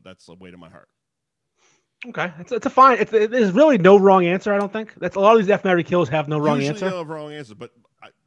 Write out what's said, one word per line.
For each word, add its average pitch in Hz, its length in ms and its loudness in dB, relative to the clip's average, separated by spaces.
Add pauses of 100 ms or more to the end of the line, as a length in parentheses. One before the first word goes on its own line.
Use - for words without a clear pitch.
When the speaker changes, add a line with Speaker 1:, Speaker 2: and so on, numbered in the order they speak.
Speaker 1:
that's 92 220 -20
the 85 100 -20
weight 90 180 -20
of 87 60 -20
my 85 100 -20
heart. - 180 -20 (1200)
Speaker 2:
Okay. 175 320 -10
It's, 175 120 -20
it's 233 140 -6
a - 40 -4
fine, 254 280 4
it's, 202 140 -4
there's 214 400 0
really 269 260 4
no 190 220 4
wrong 190 260 4
answer, 185 280 -2
I 202 40 0
don't 202 160 -4
think. 220 220 -12
That's, 175 200 -10
a 196 40 -4
lot 214 160 4
of 226 60 2
these 190 100 0
F, 196 120 0
marry, 175 200 0
kills 175 260 -2
have 151 180 -4
no 151 120 -4
wrong 147 180 0
Speaker 1:
Usually 139 120 -2
Speaker 2:
answer. 190 200 -6
Speaker 1:
no 180 140 -8
wrong 151 280 -14
answer, 139 220 -18
but 120 160 -20 (320)
I, 107 60 -20 (200)